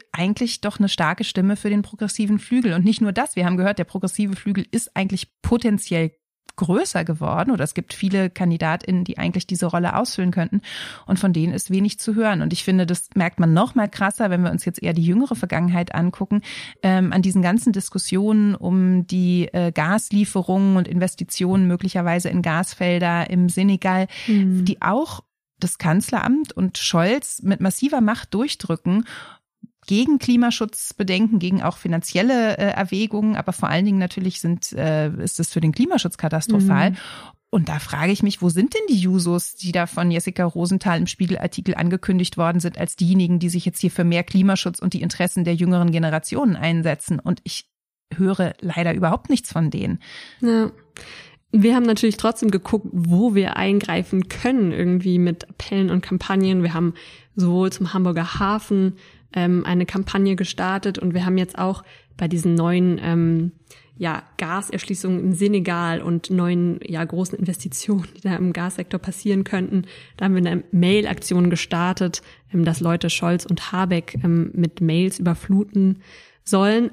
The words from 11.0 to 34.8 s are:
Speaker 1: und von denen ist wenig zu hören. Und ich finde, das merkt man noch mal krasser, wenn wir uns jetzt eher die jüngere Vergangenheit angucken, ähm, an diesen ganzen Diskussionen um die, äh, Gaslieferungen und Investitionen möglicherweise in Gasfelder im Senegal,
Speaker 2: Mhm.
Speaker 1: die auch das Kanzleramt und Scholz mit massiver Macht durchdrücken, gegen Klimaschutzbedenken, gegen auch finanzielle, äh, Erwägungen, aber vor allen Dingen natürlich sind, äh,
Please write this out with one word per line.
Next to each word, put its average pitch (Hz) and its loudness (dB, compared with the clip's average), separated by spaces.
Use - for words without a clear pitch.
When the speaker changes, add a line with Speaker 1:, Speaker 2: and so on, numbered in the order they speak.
Speaker 1:
und 190 2
von 190 2
denen 165 2
ist - -6
wenig 196 0
zu 220 -2
hören. 208 2
Und 156 0
ich 175 -6
finde, 185 2
das 175 -4
merkt 175 0
man 165 4
noch 214 2
mal 214 2
krasser, 208 -2
wenn 180 0
wir 175 2
uns 180 -2
jetzt - -6
eher 170 -2
die 165 2
jüngere 220 2
Vergangenheit 175 0
angucken, 190 0
ähm, 185 4
an 185 2
diesen 190 2
ganzen 202 2
Diskussionen 202 0
um 185 2
die, 180 2
äh, 175 0
Gaslieferungen 190 2
und 180 2
Investitionen 180 0
möglicherweise 175 0
in 180 0
Gasfelder 175 0
im 180 4
Senegal, 190 2
Speaker 2:
Mhm. 190 2
Speaker 1:
die - 0
auch 240 -2
das - -4
Kanzleramt 226 0
und 190 -2
Scholz 190 0
mit 190 0
massiver 254 0
Macht 214 -2
durchdrücken, 202 -2
gegen 262 2
Klimaschutzbedenken, 226 0
gegen 185 0
auch - -4
finanzielle, 208 0
äh, 202 0
Erwägungen, 208 -2
aber - -4
vor - -2
allen 180 2
Dingen 196 2
natürlich 185 -2
sind, 170 -4
äh, 156 0